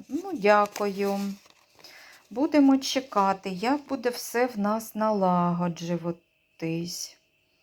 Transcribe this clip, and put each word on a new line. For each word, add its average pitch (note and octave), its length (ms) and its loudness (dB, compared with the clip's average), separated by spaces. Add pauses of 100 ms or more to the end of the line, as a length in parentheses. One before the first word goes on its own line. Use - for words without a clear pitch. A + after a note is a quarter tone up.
Ну, F4 260 -8
дякую. G3+ 880 2 (1080)
Будемо C4+ 480 4
чекати, G3+ 720 0
як A#3 380 -2
буде B3+ 220 -2
все B3 360 -2
в B3 140 -6
нас G#3+ 360 -2
налагоджуватись. F3 2250 -2 (460)